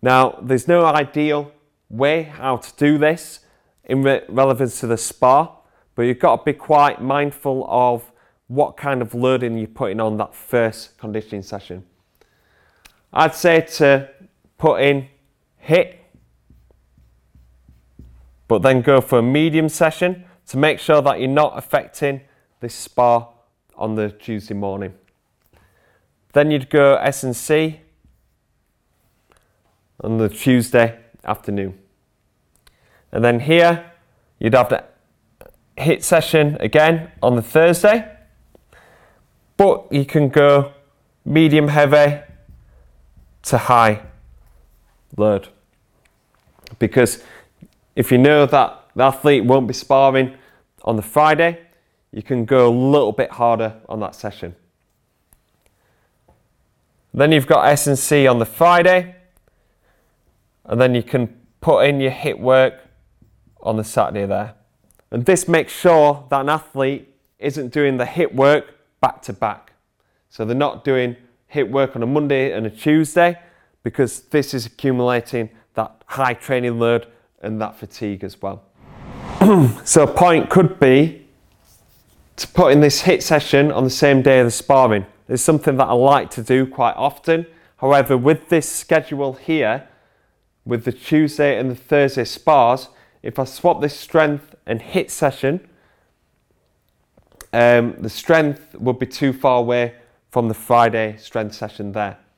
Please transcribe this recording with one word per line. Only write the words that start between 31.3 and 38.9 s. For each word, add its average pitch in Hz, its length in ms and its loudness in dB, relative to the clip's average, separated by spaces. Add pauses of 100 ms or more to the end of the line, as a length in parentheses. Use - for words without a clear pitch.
And 110 120 -4
then 120 180 2
here, 170 500 2 (480)
you'd 113 140 -2
have 123 160 4
the - 140 -4 (960)
hiit 147 260 -2
session 151 560 0
again 160 520 0 (100)
on 123 140 2
the 117 60 0
Thursday, 175 680 2 (1500)